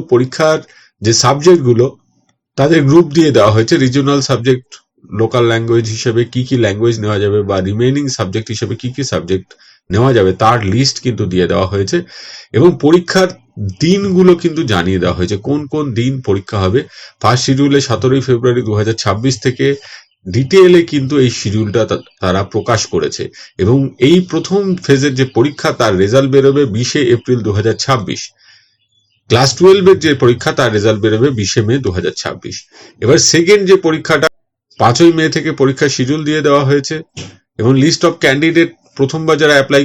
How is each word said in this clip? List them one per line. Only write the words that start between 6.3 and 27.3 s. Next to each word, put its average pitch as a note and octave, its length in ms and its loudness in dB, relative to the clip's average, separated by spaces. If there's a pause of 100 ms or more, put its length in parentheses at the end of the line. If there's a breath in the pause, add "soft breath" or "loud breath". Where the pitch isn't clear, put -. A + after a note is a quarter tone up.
কি B2+ 160 -4
কি C3+ 60 -2 (100)
ল্যাঙ্গুয়েজ A2 360 -2
নেওয়া G#2 240 -4
যাবে G#2 180 0
বা G2 180 -4
রিমেইনিং A#2+ 480 -2
সাবজেক্ট A2 460 -6
হিসেবে G#2+ 280 -8
কি B2+ 120 -8
কি C#3+ 100 -8
সাবজেক্ট F2+ 440 -6 (420 soft breath)
নেওয়া A2+ 260 2
যাবে F#2+ 160 2 (100)
তার A2+ 160 2 (140)
লিস্ট C3 320 -2
কিন্তু G#2+ 280 -4
দিয়ে F2+ 200 0
দেওয়া F#2 200 -2
হয়েছে। G2+ 260 -2 (540 loud breath)
এবং C#3 160 4 (160)
পরীক্ষার F3+ 440 2 (560)
দিনগুলো F#3 480 4 (100)
কিন্তু D#3+ 200 -2 (100)
জানিয়ে F2+ 300 -2
দেওয়া F2 160 -2
হয়েছে, F#2 180 -2
কোন C#3 300 -4
কোন D3+ 180 -4 (100)
দিন A#2+ 180 -2 (160)
পরীক্ষা G2 360 -4
হবে। F#2+ 160 0 (420 loud breath)
ফার্স্ট A#2+ 220 2
শিডিউলে C#3 440 2
সতেরোই B2+ 400 0
ফেব্রুয়ারি A#2+ 340 0
দুহাজার G#2+ 400 -2
ছাব্বিশ A2 320 -2 (120)
থেকে C3 200 -2 (600 loud breath)
ডিটেইলে E3+ 540 4 (120)
কিন্তু C#3 220 -2 (100)
এই A#2+ 60 2
শিডিউলটা G#2+ 600 -2
তা-, F2 140 -4 (160)
তারা F#2+ 240 -2
প্রকাশ A2 420 -2
করেছে। D2+ 380 -4 (340 loud breath)
এবং A2 200 2 (300)
এই F3 100 6 (120)
প্রথম F3 320 -2 (220)
ফেজের C#3 300 0
যে C3 100 -2 (120)
পরীক্ষা C#3+ 360 -2
তার A2+ 200 0 (100)
রেজাল্ট C3 320 2
বেরোবে C#3 280 4 (140)
বিশে B2+ 240 -4 (140)
এপ্রিল B2 320 -2